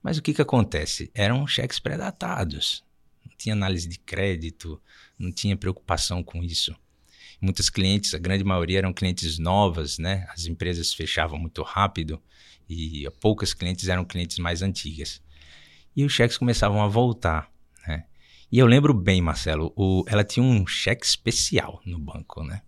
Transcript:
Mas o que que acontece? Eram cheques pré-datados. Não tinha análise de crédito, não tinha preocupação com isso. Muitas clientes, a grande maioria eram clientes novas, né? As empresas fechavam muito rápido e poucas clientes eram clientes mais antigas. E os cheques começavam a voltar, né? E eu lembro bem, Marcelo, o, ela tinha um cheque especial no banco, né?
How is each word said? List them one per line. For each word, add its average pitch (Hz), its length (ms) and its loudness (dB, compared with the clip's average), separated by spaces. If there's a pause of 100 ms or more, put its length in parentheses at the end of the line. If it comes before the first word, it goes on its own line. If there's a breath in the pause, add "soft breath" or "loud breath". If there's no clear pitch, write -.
Mas 151 160 -2
o - 40 -4
que 147 120 0
que 156 80 2
acontece? 80 720 0
Eram 120 320 0
cheques - 320 -2
pré-datados. 147 1040 -4 (400)
Não - 120 -20
tinha 107 180 -4
análise 95 340 0
de 85 100 -12
crédito, 82 800 -4 (380 soft breath)
não 90 120 -4
tinha 101 260 -2
preocupação 90 680 -4
com 87 200 -8
isso. 82 320 -4 (680 loud breath)
Muitas - 300 0
clientes, 98 440 2
a 80 40 -6
grande 95 240 0
maioria 92 360 2
eram 95 140 0
clientes 82 460 -2
novas, 85 600 2
né? 92 340 -4
As 85 140 -8
empresas 85 460 -2
fechavam 80 460 -2
muito 80 240 -8
rápido 90 580 -2 (480 soft breath)
e 80 400 -6 (120)
poucas 107 340 0
clientes 90 340 -4
eram 90 160 0
clientes 87 340 -6
mais 87 220 -2
antigas. 78 600 -6 (760 loud breath)
E 143 80 2
os 139 80 0
cheques 120 240 4
começavam 104 460 4
a 104 40 4
voltar, 107 640 2 (360)
né? 80 180 -4 (460 soft breath)
E 113 80 4
eu 127 80 10
lembro 143 260 8
bem, 95 280 4
Marcelo, 80 560 0
o, 95 300 4
ela 104 160 2
tinha 120 220 2
um 113 220 4
cheque - 380 -2
especial - 800 -2
no 87 140 -6
banco, 76 440 -10
né? 101 260 -8